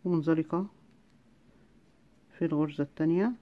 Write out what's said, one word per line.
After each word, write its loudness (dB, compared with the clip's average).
ومنزلقة 0
في 0
الغرزة 0
التانية 0